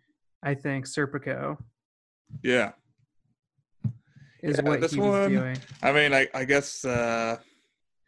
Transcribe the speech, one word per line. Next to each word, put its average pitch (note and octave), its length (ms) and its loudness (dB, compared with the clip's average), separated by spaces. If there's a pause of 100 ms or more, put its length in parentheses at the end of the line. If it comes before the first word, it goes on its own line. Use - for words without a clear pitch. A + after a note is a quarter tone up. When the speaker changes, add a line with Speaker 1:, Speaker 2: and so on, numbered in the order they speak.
(440)
Speaker 1:
I C#3+ 100 0
think, C3+ 320 -4
Serpico. C#3 720 -4 (840)
Speaker 2:
Yeah. B2 300 2 (1700)
Speaker 1:
Is D3 140 0
Speaker 2:
Yeah, D3 120 2
Speaker 1:
what D3 120 2
Speaker 2:
this D#3 100 0
Speaker 1:
he D3 80 -2
was G3+ 100 2
Speaker 2:
one, G3 220 2
Speaker 1:
doing. C3 260 0 (240)
Speaker 2:
I C3+ 100 2
mean, D3 220 4
I, C3+ 220 4
I C3 100 -4
guess, C#3 400 0
uh, A#2 520 0 (720)